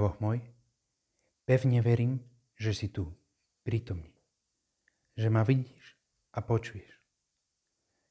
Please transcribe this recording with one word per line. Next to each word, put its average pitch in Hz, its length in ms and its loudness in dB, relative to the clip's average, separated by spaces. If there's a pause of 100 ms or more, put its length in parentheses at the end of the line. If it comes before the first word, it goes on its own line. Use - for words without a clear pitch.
Boh 98 160 0
môj, 117 240 -2 (1040)
pevne 123 320 4
verím, 120 400 2 (400)
že 110 160 -2
si - 160 -6
tu, 90 160 -6 (560)
prítomný. 98 480 -6 (1040)
Že 110 160 2
ma 110 160 2
vidíš - 480 -2 (400)
a 113 80 -6
počuješ. - 480 -4 (1200)